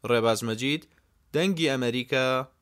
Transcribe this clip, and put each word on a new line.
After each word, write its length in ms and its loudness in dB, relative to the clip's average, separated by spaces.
ڕێباز 400 2
مەجید، 380 -2
دەنگی 360 0
ئەمریکا 560 0